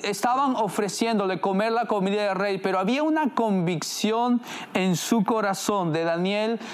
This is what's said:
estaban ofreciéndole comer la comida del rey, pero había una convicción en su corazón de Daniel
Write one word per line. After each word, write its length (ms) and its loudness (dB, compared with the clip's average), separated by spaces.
estaban 500 0
ofreciéndole 840 0
comer 320 0
la 120 0
comida 420 0
del 80 0
rey, 240 0
pero 200 0
había 240 0
una 300 0
convicción 1080 0
en 220 2
su 300 2
corazón 680 0
de 140 0
Daniel 540 0